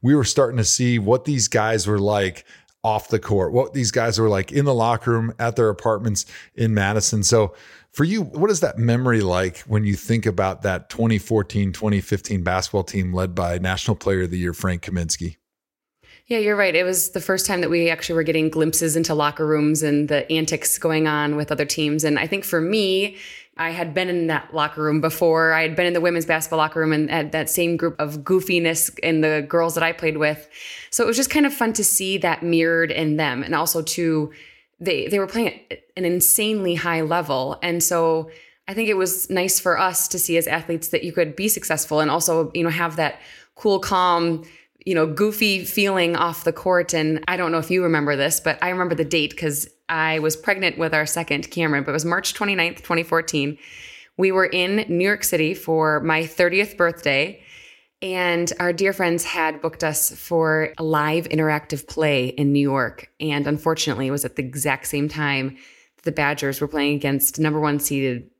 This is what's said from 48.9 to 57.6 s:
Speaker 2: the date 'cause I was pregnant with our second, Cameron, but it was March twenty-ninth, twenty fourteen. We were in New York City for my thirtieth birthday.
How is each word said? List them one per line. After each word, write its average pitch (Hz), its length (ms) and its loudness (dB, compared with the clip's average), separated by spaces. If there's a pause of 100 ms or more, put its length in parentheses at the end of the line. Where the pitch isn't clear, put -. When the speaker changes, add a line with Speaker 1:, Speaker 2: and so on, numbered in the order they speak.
Speaker 2:
the 160 80 0
date 147 320 -2
'cause 147 320 -4 (200)
I 160 300 0
was 156 160 0
pregnant 190 440 -2
with 160 140 -2
our 156 140 2
second, 156 440 -4
Cameron, 151 340 0
but 147 60 -4
it 139 40 -2
was 156 100 -2
March 175 300 -2
twenty-ninth, 185 480 -2
twenty 170 200 -2
fourteen. 160 540 -2 (600)
We 190 160 2
were 185 140 4
in 185 420 0
New 180 160 2
York 208 180 0
City 160 320 0
for 156 460 0
my 160 260 0
thirtieth 185 500 0
birthday. 165 640 0 (640)